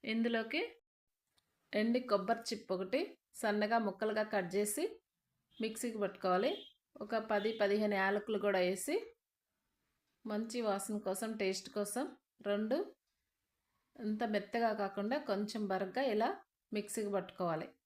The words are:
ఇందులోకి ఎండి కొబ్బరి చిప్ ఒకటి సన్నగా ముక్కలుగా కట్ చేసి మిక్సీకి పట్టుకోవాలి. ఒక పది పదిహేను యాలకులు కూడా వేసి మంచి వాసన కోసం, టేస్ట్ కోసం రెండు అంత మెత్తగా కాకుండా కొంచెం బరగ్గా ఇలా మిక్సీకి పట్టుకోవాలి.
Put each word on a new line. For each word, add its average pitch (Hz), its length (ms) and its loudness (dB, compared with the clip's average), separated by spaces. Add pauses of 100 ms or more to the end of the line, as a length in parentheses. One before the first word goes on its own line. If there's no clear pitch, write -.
ఇందులోకి 226 580 0 (1120)
ఎండి 233 260 2
కొబ్బరి 220 460 2
చిప్ - 260 -6
ఒకటి 190 280 0 (340)
సన్నగా 214 460 2
ముక్కలుగా 214 440 0
కట్ 196 280 0
చేసి 208 320 0 (760)
మిక్సీకి 220 400 -4
పట్టుకోవాలి. 190 520 2 (440)
ఒక 214 200 -6 (100)
పది 214 280 2
పదిహేను 208 420 2
యాలకులు 202 440 2
కూడా 196 200 4
వేసి 190 360 2 (1300)
మంచి 226 360 -2
వాసన 208 360 0
కోసం, 208 360 -2
టేస్ట్ 190 360 -2
కోసం 208 340 -2 (420)
రెండు 214 320 2 (1160)
అంత 214 280 -2
మెత్తగా 214 500 0
కాకుండా 208 500 -2
కొంచెం 208 440 -2
బరగ్గా 190 380 0
ఇలా 226 240 4 (420)
మిక్సీకి 208 400 -4
పట్టుకోవాలి. 180 560 -2 (180)